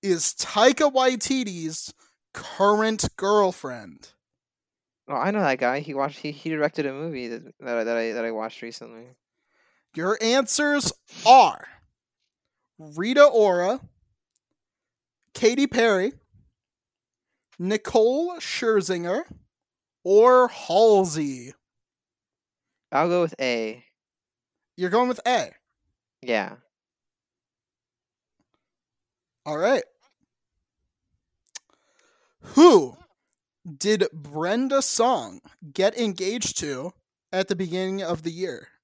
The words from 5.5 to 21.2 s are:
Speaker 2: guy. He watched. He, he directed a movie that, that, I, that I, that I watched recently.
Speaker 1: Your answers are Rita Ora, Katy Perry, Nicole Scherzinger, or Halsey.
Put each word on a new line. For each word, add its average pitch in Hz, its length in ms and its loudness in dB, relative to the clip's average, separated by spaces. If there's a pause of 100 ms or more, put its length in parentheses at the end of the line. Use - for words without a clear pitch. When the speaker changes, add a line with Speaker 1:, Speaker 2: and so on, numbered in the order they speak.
Speaker 2:
guy. 127 200 -2
He 151 160 -12
watched. 139 240 -6
He, 151 120 -10
he 147 200 -12
directed 151 340 -4
a 135 80 -6
movie 139 340 -10
that, 117 160 -12 (160)
that, 120 180 -6
I, 113 60 -2
that 117 140 -4
I, 113 160 -4
that 117 120 -6
I 113 60 -6
watched 110 300 -10
recently. 117 440 -18 (920)
Speaker 1:
Your 185 260 -2
answers 277 720 0 (320)
are 233 420 6 (1120)
Rita 185 460 4
Ora, 208 540 2 (1500)
Katy 247 340 0
Perry, 226 460 0 (1400)
Nicole 233 800 0
Scherzinger, 196 840 -4 (800)
or 240 460 6
Halsey. 160 1040 0 (1400)